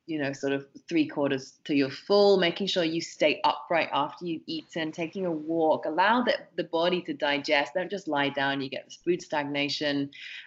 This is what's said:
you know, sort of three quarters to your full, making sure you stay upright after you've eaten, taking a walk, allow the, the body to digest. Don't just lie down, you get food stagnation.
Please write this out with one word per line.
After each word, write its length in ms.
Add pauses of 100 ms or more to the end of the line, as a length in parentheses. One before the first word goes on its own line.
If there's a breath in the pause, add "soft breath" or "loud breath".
you 80
know, 140
sort 220
of 120 (220)
three 180
quarters 500 (100)
to 100
your 140
full, 480
making 280
sure 200
you 160
stay 420
upright 480
after 320
you've 220
eaten, 440
taking 360
a 60
walk, 540
allow 360
the, 120 (220)
the 80
body 380
to 120
digest. 600
Don't 180
just 160
lie 220
down, 320
you 80
get 200 (140)
food 180
stagnation. 880 (380 loud breath)